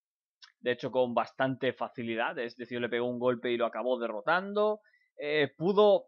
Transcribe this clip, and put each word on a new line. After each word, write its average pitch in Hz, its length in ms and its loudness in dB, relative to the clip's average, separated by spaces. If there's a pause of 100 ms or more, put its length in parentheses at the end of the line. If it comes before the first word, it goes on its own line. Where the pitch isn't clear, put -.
(580)
de 123 140 0
hecho 123 180 -6
con 123 240 0
bastante 131 580 0
facilidad, 117 680 -4
es 117 160 -8
decir, 123 240 -8
le 120 80 -2
pegó 120 200 -2
un 123 120 -4
golpe 123 320 0
y 120 40 2
lo 117 100 0
acabó 117 340 -2
derrotando. 196 800 -2 (360)
Eh, 147 400 0
pudo, 196 500 4